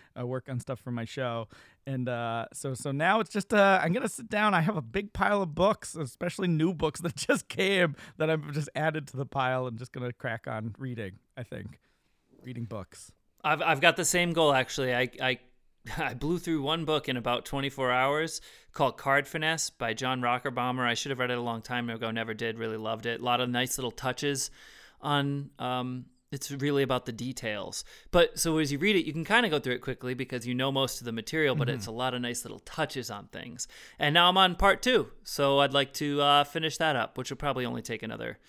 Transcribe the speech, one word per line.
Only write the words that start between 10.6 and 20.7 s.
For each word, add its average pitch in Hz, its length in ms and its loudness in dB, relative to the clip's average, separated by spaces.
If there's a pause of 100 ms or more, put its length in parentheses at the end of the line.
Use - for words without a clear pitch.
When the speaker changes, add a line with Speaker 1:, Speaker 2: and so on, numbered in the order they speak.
Speaker 1:
reading, 113 400 -8 (180)
I 127 60 -10
think. - 380 -12 (640)
Reading 123 220 -10
books. - 480 -12 (320)
Speaker 2:
I've, 151 160 2
I've 156 200 4
got 165 160 6
the 180 80 0
same 175 280 2
goal, 156 220 6
actually. 127 400 0
I, 123 160 2 (100)
I, 127 180 2 (260)
<laughs> - 340 -12
I 131 160 -4
blew 156 240 -2
through 160 240 -2
one 156 220 -2
book 147 240 0
in 131 80 -2
about 120 280 0
twenty-four 135 460 -2
hours 143 500 0 (320)
called 135 240 0
Card 139 300 2
Finesse 160 440 -2
by 113 240 -4
John 127 260 -2
Rockerbommer. 123 680 0